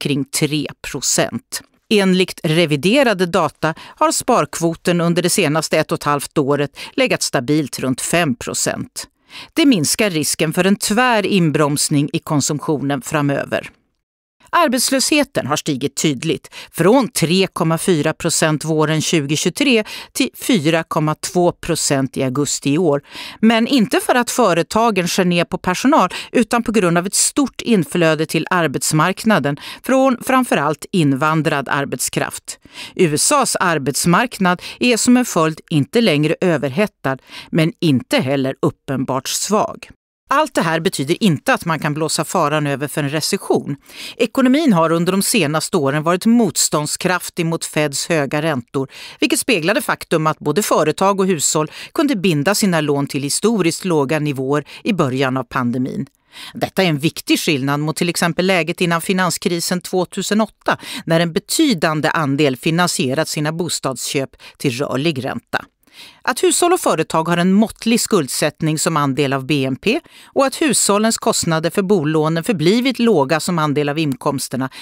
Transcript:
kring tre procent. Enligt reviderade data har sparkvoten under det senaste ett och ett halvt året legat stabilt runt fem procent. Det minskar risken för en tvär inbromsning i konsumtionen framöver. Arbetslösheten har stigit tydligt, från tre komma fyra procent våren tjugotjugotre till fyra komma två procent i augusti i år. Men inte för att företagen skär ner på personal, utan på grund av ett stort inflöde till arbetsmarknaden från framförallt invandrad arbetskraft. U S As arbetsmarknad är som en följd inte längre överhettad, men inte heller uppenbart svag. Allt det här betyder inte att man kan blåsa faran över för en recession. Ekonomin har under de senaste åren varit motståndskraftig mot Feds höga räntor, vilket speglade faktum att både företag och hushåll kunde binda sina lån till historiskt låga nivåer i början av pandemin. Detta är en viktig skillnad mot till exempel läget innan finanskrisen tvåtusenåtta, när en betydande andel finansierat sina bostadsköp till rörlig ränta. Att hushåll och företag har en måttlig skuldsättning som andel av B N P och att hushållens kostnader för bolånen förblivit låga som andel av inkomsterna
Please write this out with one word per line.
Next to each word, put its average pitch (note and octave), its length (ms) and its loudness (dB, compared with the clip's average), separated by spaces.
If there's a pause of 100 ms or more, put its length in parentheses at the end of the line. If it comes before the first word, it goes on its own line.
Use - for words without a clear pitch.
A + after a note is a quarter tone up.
kring C#3 240 -2
tre D3 440 -2 (220)
procent. - 720 -4 (280)
Enligt F#3 520 2
reviderade F3 840 2
data D#3+ 520 -2
har - 340 -2
sparkvoten E3+ 880 0
under E3+ 220 2
det E3+ 80 0
senaste D#3 480 0
ett D#3 140 0
och D#3+ 60 0
ett - 60 -10
halvt D3 340 -2
året C#3+ 400 0 (140)
legat B3 300 0
stabilt D3 560 -2
runt C3 220 -2
fem E3 340 0
procent. - 720 -6 (460)
Det D#4+ 140 2
minskar G#3 440 2
risken D#3 420 -2
för F3 120 2
en G3 120 4
tvär A3 500 0
inbromsning D3+ 840 2
i - 60 -2
konsumtionen C#3 840 -2
framöver. C#3+ 680 -2 (840)
Arbetslösheten C#4 920 0
har D3+ 100 -2
stigit C#3 400 -4
tydligt, D3+ 540 -2 (220)
från G#3 360 4
tre F#3 440 2
komma E3 260 0
fyra D#3 340 2
procent D#3 520 0
våren D#3 360 0
tjugotjugotre F3+ 840 0 (280)
till - 240 0
fyra D#3+ 460 2
komma D#3 320 -2
två F3 380 0
procent C3+ 640 -2
i C3+ 60 -2
augusti C#3 500 -2
i D3 60 2
år. C#3+ 240 2 (380)
Men A3+ 260 4
inte C#4+ 340 2
för F4 140 0
att A#3+ 160 0
företagen F#3+ 800 2
skär - 160 0
ner F3 200 2
på - 140 -4
personal, G3 500 2 (240)
utan A#3+ 300 2
på A#3 100 -2
grund F3 260 2
av F3 80 0
ett G3+ 80 -6
stort - 460 -2
inflöde D#3+ 640 2
till D#3+ 240 -2
arbetsmarknaden D#3 1080 0 (260)
från C4 400 2
framförallt A3 720 0
invandrad D3+ 760 2
arbetskraft. - 880 -4 (360)
U D#3 200 2
S - 180 0
As C#4 240 0
arbetsmarknad F3 1080 0 (180)
är A#3+ 160 2
som B3 200 4
en B3+ 80 2
följd D#3+ 360 0 (100)
inte E3 300 2
längre D#3 400 2
överhettad, C#3+ 800 0 (320)
men D3 300 2
inte D3+ 380 2
heller C3+ 440 0
uppenbart C3+ 640 -2
svag. - 600 -4 (400)
Allt D4 260 0
det C#4 80 0
här E3 180 0
betyder D#3+ 420 -2
inte G#3 320 2
att - 100 -4
man D#3+ 140 -2
kan D3 160 -2
blåsa D#3 300 -4
faran D3+ 420 0
över C#3 220 -4
för D#3 140 -4
en C#3 80 -2
recession. D3 640 -2 (400)
Ekonomin C4 560 2
har E3 200 4
under F3 200 2
de G3 100 0
senaste D#3 540 0
åren C#3+ 260 0
varit F3 240 0
motståndskraftig F3+ 1200 0
mot E3 180 -4
Feds - 440 -2
höga D3+ 340 0
räntor, C3+ 460 -4 (320)
vilket D#4 180 0
speglade G3+ 440 0
faktum D#3 440 -2
att D#3 120 0
både D3 240 0
företag F#3+ 580 2
och F#3+ 60 0
hushåll D#3 440 0 (240)
kunde C#4+ 220 2
binda F3 380 2
sina F3+ 260 0
lån C#3+ 260 0
till C3+ 160 -6
historiskt F3 640 0
låga D#3 340 0
nivåer C#3+ 460 -2 (200)
i B3+ 80 0
början C3 440 0
av C3 80 -4
pandemin. C3 640 -4 (480)
Detta - 280 -2
är F#3 40 4
en D#3 120 0
viktig E3+ 420 0
skillnad C#3+ 400 -2
mot D3+ 160 -2
till F3+ 120 -2
exempel F3 380 -2
läget F3 340 0
innan E3+ 200 0
finanskrisen F3+ 800 -2
tvåtusenåtta, - 960 -2 (280)
när E3 140 2
en E3+ 120 0
betydande E3 760 0
andel C#3+ 480 2
finansierat D#3+ 720 0
sina D3+ 240 -4
bostadsköp C#3+ 800 -4 (260)
till B2 220 -2
rörlig C3+ 460 -2
ränta. - 400 -8 (580)
Att - 200 -2
hushåll F4 300 2
och F4+ 80 2
företag E3 480 0
har F3 80 2
en F3+ 160 2
måttlig A3 480 2
skuldsättning D#3 800 0
som E3 180 0
andel C#3 360 0
av C3+ 140 -2
B C#3 180 0
N C3 120 -2
P C4+ 240 0 (240)
och - 220 0
att - 160 -4
hushållens A3 560 2
kostnader E3 520 -2
för G3+ 120 -2
bolånen D#3+ 640 0
förblivit G#3 540 2
låga D#3+ 420 2
som F3 180 -2
andel D3 300 0
av D3 100 -2
inkomsterna C#3 720 -4 (120)